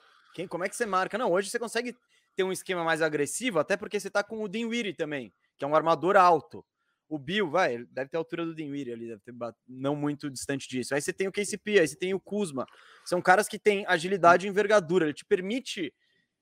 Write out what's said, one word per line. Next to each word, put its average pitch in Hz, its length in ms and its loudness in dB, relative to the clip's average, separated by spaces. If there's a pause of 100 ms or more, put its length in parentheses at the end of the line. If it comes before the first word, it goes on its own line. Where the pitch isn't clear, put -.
(340)
Quem, 170 140 -8
como 170 160 -6
é 202 60 -2
que - 60 -12
você 240 100 -2
marca? 185 320 0
Não, 240 120 0
hoje 196 200 2
você 233 80 -4
consegue 233 360 -6 (400)
ter 190 100 0
um 190 80 0
esquema 175 320 -4
mais 160 180 2
agressivo, 160 560 0
até 190 180 0
porque 202 240 -6
você 196 80 -8
tá 202 140 0
com 220 200 -10
o 214 60 -6
Dinwiddie 226 460 -4
também, 143 400 -6 (220)
que - 80 -8
é 139 40 -4
um 147 60 2
armador 160 420 4
alto. 170 480 4 (440)
O 151 100 -6
Bill, 165 320 -2
vai, 156 240 2
ele 120 120 -8
deve 127 240 -8
ter 165 60 -6
a 165 40 -2
altura 165 260 -6
do 165 80 -8
Dinwiddie 143 380 -8
ali, 117 160 -10
deve 113 140 -14
ter 123 100 -18
bat-, 117 340 -10
não 135 300 -4
muito 147 340 -4
distante 135 380 -8
disso. 127 260 -4
Aí 147 60 0
você 180 120 -4
tem 190 140 -4
o 185 60 -6
K 202 120 -4
C 196 140 -6
P, 208 220 2
aí 156 80 6
você 147 80 -12
tem 185 180 -4
o 185 60 -4
Kuzma. 160 440 -4 (400)
São 180 160 -2
caras 190 280 6
que 214 100 -8
têm 208 280 2
agilidade 175 600 4
e - 20 -4
envergadura. 190 580 2
Ele 147 80 -2
te - 100 -18
permite, 196 680 -4 (500)